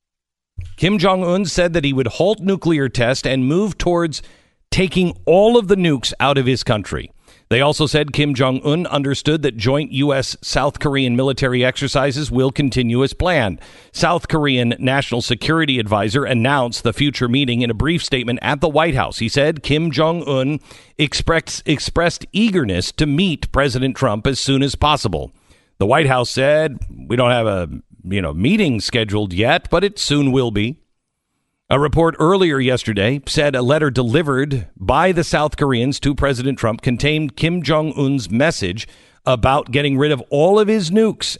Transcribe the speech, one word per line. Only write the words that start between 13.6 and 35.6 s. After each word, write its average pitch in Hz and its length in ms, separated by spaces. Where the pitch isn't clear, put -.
South - 340
Korean 131 520
National 131 420
Security 143 580
Advisor 107 460
announced 123 580
the 117 80
future 127 380
meeting 123 320
in 120 80
a 117 40
brief 147 300
statement 123 380
at 139 180
the 170 80
White 156 280
House. 98 240
He 117 100
said 147 340
Kim 156 280
Jong-un 151 680
express-, - 680
expressed - 680
eagerness 165 600
to 156 120
meet 151 480
President 131 420
Trump 110 320
as 139 140
soon 139 200
as 139 140
possible. 117 560
The 95 100
White 143 200
House 127 220
said, 147 500
"We 65 260
don't 123 160
have 117 160
a, 92 220
you 98 180
know, 76 120
meeting 131 480
scheduled 107 500
yet, 113 380
but 175 160
it 202 120
soon 143 360
will 123 180
be." 107 240
A 127 80
report 156 400
earlier 165 440
yesterday 120 640
said 147 280
a 127 80
letter 147 300
delivered 131 840
by 139 340
the 165 140
South 151 320
Koreans 135 420